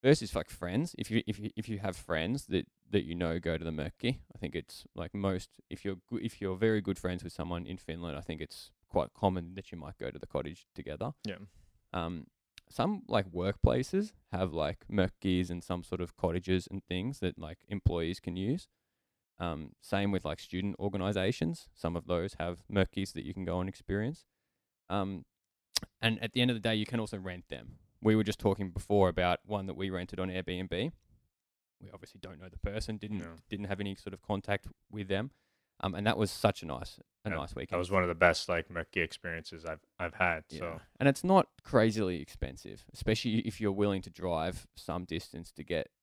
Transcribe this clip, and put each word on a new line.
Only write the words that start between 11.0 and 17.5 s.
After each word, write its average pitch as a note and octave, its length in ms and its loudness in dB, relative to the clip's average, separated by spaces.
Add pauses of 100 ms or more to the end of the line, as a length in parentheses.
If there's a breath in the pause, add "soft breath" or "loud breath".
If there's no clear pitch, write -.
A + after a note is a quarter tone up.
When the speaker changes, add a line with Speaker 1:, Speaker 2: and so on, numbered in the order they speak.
Speaker 2:
Yeah. G2 120 -6 (540)
Speaker 1:
Um, E2+ 360 -4 (420)
some, F#3 380 -2
like, F#2+ 240 0
workplaces B2 800 2 (180)
have, F#2 220 0
like, D#2 380 -2
Mökkis F#2 580 4
and F2 140 -6
some F2+ 200 -4
sort F2+ 180 -6
of F2 140 -6
cottages F2+ 540 2
and G2 140 -8
things F#2+ 360 -4
that, F#2 200 -2
like, D#2+ 180 -10 (100)